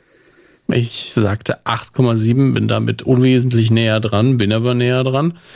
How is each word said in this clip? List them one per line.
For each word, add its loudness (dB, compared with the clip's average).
Ich -4
sagte -2
acht -6
Komma 0
sieben, 2
bin -2
damit -4
unwesentlich 2
näher 2
dran, 0
bin 0
aber 0
näher 0
dran. -2